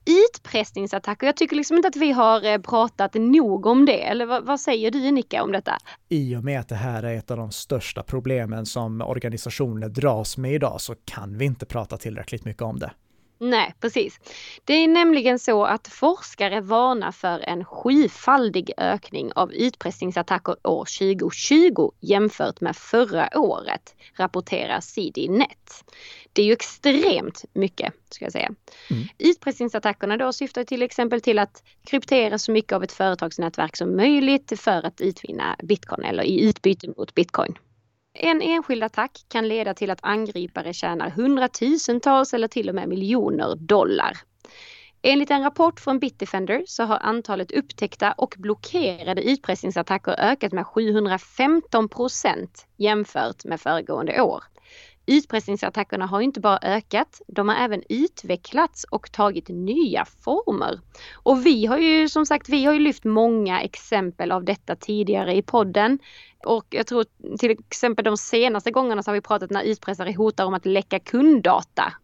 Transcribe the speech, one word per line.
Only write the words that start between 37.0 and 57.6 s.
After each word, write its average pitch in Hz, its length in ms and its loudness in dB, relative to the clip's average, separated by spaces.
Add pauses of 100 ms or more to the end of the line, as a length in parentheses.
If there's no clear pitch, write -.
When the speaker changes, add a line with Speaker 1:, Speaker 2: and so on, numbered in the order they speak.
Speaker 1:
bitcoin. - 400 0 (640)
En 320 220 0
enskild 320 420 -2
attack 220 280 -4 (160)
kan 220 200 -2
leda 214 260 -2
till 190 180 -4
att 180 100 -8
angripare 180 720 -6
tjänar 175 360 -4
hundratusentals 262 1200 2
eller 226 140 0
till 220 220 -4
och 185 60 -4
med 185 140 -4
miljoner 196 640 0
dollar. 156 640 2 (840)
Enligt 285 300 2
en 277 120 2
rapport 320 360 2
från 269 200 -2
Bitdefender 202 680 -4
så - 160 -6
har 220 180 0
antalet 208 500 -4
upptäckta - 600 -2
och - 260 -4
blockerade 190 840 -2
utpressningsattacker 190 1000 -2
ökat 220 320 0
med 180 160 -4
sjuhundrafemton 220 1200 0
procent - 760 -4 (120)
jämfört 202 680 -2
med 165 160 -8
föregående 160 600 -2
år. - 220 0 (640)
Utpressningsattackerna 202 1000 0
har 196 140 -2
ju 240 60 0
inte 269 140 -4
bara 196 220 4
ökat, 208 640 -2
de 202 220 0
har 214 60 2
även 226 340 -2